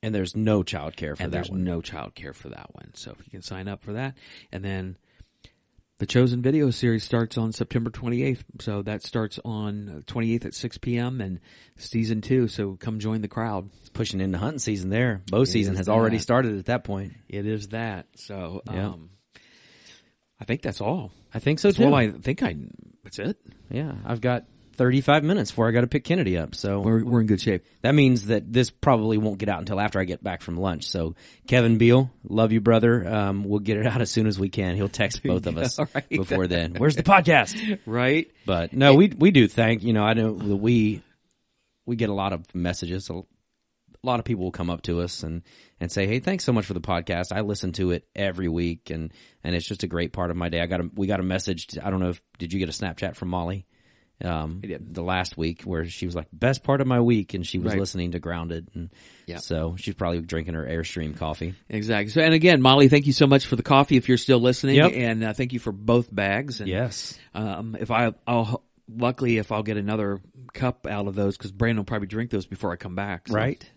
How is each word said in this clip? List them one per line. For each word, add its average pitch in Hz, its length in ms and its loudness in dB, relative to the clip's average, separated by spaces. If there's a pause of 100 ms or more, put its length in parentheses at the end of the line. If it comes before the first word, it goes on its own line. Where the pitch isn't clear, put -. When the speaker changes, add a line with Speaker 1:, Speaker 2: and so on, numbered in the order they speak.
Speaker 1:
And 110 100 -4
there's 98 220 -2
no 107 300 2
childcare 76 520 -8
for 90 60 -8
Speaker 2:
And 76 100 -4
Speaker 1:
that 90 60 -4
Speaker 2:
there's 90 120 -6
Speaker 1:
one. 95 120 -4
Speaker 2:
no 87 180 -2
childcare 76 540 -12
for - 140 -18
that 50 260 -18
one. - 200 -20
So - 180 -16
if - 120 -20
you - 60 -20
can 95 120 -18
sign 95 260 -10
up 101 160 -10
for 104 100 -10
that. 131 240 -8 (340)
And 95 100 -10
then 95 360 -6 (1000)
the 107 60 -2
Chosen 123 380 2
video 139 280 2
series 113 340 0
starts 117 340 0
on 113 140 -2
September 117 360 -4
twenty-eighth. 120 560 -4 (160)
So 101 220 -6
that 107 200 -6
starts - 440 -6
on, 104 420 -6
uh, 76 180 -14
twenty-eighth 117 380 -2
at - 80 -8
six - 240 -10
P 120 220 -4
M 123 240 -4
and 92 180 -6 (380)
season 113 420 -2
two. 127 280 0
So 98 300 -6
come 110 200 -8
join 110 240 -4
the 104 60 -8
crowd. 104 420 -6 (100)
Speaker 1:
It's - 100 -20
pushing 107 300 -4
into 95 160 -2
hunting 110 220 -4
season 98 320 -4
there. 110 400 0
Bow 110 120 4
Speaker 2:
It 135 40 4
Speaker 1:
season 98 280 0
Speaker 2:
is 92 40 -4
Speaker 1:
has 92 100 -4
already 113 300 4
Speaker 2:
that. 107 40 -4
Speaker 1:
started 117 360 0
at 92 80 -8
that 120 180 -2
point. 98 300 -6 (140)
Speaker 2:
It 101 180 -6
is 104 220 -4
that. 110 380 -8 (100)
So, 95 440 -10 (100)
Speaker 1:
Yeah. 95 180 -4
Speaker 2:
um, 85 220 -14 (1300)
I - 40 -10
think - 180 -4
that's - 180 -6
all. 120 320 -4 (200)
Speaker 1:
I 113 60 -6
think 147 220 0
so, 202 80 4
Speaker 2:
That's 196 120 2
all 262 100 8
Speaker 1:
too. 147 60 8
Speaker 2:
I 113 140 4
think 127 320 -4
I, 87 140 -2 (460)
that's - 160 -16
it. 139 200 -6 (320)
Speaker 1:
Yeah, 147 240 -6 (100)
I've 117 160 -6
got 123 240 -2 (300)
thirty-five 135 480 4
minutes 156 300 0
before 113 160 2
I - 20 2
gotta 120 160 4
pick 135 180 -2
Kennedy 117 320 0
up. 80 180 -4
So 101 260 -4
Speaker 2:
We're, 113 240 4
we're 120 160 4
in 110 60 4
good 104 140 4
shape. 95 240 0 (180)
Speaker 1:
that 135 120 4
means 127 320 6
that 107 260 -2
this 120 180 2
probably 110 480 2
won't 107 200 0
get 104 100 -2
out 90 120 -2
until 95 200 -4
after 104 200 0
I 95 40 2
get 90 180 -6
back 90 200 -6
from 85 140 -6
lunch. 90 320 -2
So, 82 260 -2 (320)
Kevin 117 320 4
Beal, 123 320 6 (180)
love 110 240 2
you, 113 80 4
brother. 113 480 4
Um, 101 360 0
we'll 104 160 0
get 104 180 -2
it 110 80 0
out 117 140 0
as 104 100 0
soon 110 160 2
as 101 120 0
we 98 100 0
can. 92 260 -2
He'll 98 140 0
text - 340 -2
Speaker 2:
<laughs> - 0 -
There 139 100 0
you 92 80 2
Speaker 1:
both - 60 -6
of 85 80 -2
Speaker 2:
go. 80 80 -4
Speaker 1:
us - 160 -2
Speaker 2:
All 151 160 -2
right. - 140 -4
Speaker 1:
before 95 400 -2
then. 85 280 -2
"Where's 139 200 2
the 160 80 -2
podcast?" 190 840 4
Speaker 2:
Right. 127 440 0 (160)
Speaker 1:
But, 85 260 -2
no, 135 220 8
we, 180 220 8
we 175 140 8
do 131 180 8
thank, 113 360 2
you 117 80 2
know, 107 100 4
I 110 120 4
know 110 200 2
that 101 220 -2
we, 107 460 2 (840)
we 120 100 -4
get 110 140 -2
a 101 40 -2
lot 98 180 -2
of 85 220 -10
messages. 87 560 -4
A 90 120 -8 (800)
lot 123 160 0
of 113 80 -6
people 98 180 -2
will 90 80 -2
come 87 180 -4
up 82 120 -6
to 85 180 -2
us 90 220 -6
and, 82 200 -8 (380)
and 87 100 -6
say, 98 180 0
"Hey, 117 100 0
thanks 180 260 -2
so 135 80 0
much 110 140 0
for 98 80 -6
the 90 60 -4
podcast. 87 520 -2
I 98 100 -2
listen 101 320 -4
to 90 180 0
it 82 140 -4 (100)
every 92 320 -2
week, 85 420 -4
and, 80 220 -8 (320)
and 87 100 -2
it's 85 120 -2
just - 180 -6
a - 20 -4
great 85 260 -2
part 87 200 -2
of 85 40 -4
my 87 120 -2
day." 85 120 -2
I 85 60 0
got 87 140 -2
a, 85 140 -4
we 98 120 -2
got 98 140 0
a - 20 -2
message. 92 460 -4
To, - 180 -10
I 101 40 -2
don't 95 100 0
know 90 100 0
if, 87 100 -8 (180)
did 85 140 -8
you 98 60 -2
get 92 100 -2
a 76 40 -6
Snapchat 85 420 -6
from 92 140 -8
Molly? 90 380 -4 (560)
Um, 82 400 -4
Speaker 2:
I 104 60 -12
did. 85 260 -12
Speaker 1:
the 87 80 -6
last 92 340 -2
week 82 260 -4
where 85 240 -4
she 87 200 -10
was 87 80 -6
like, 80 200 -8
"Best 127 300 0
part 139 180 2
of 131 40 0
my 127 140 2
week," 117 320 2
and 87 140 -4
she - 120 -4
was 110 140 -2
Speaker 2:
Right. 98 80 0
Speaker 1:
listening 90 320 -4
to 87 80 -4
Grounded. 85 540 -6
And 85 160 -10 (360)
Speaker 2:
Yeah. 85 120 -12
Speaker 1:
so 82 400 -4
she's - 160 -8
probably 87 260 -2
drinking 82 340 -6
her 80 120 -6
Airstream 80 500 -4
coffee. 82 380 -6 (160)
Speaker 2:
Exactly. 107 420 -2
So, 123 80 2
and 160 140 6
again, 160 280 6
Molly, 135 260 10
thank 143 180 6
you 143 80 4
so 147 120 6
much 135 200 6
for 131 100 0
the 117 80 -2
coffee 139 320 6
if 120 120 2
you're 123 100 4
still 127 200 4
listening. 127 380 2
Speaker 1:
Yep. 156 180 8
Speaker 2:
And, 113 300 0
uh, 110 80 -4
thank 123 220 -4
you 123 40 -4
for 113 140 -6
both 113 420 2
bags. 104 460 -2
And, 101 80 -6
Speaker 1:
Yes. - 500 -4 (160)
Speaker 2:
um, 104 460 -6
if 113 100 -6
I, 117 220 2 (140)
I'll, 117 360 0 (260)
luckily, 120 500 0
if 104 120 -4
I'll 107 140 -2
get 107 140 -2
another 101 420 -2 (320)
cup - 340 -4
out 104 220 -4
of 95 80 -8
those, 101 220 0
'cause 98 120 -12
Brandon 113 280 0
will 101 60 -4
probably 101 240 -4
drink 113 220 -6
those 98 160 -4
before 95 260 -6
I 87 40 -6
come 87 180 -12
back, 98 340 -6
so. 110 60 -2
Speaker 1:
Right. 113 420 -2